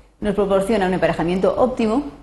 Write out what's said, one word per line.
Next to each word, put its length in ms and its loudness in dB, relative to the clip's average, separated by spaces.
nos 140 -2
proporciona 520 0
un 80 0
emparejamiento 640 0
óptimo 480 0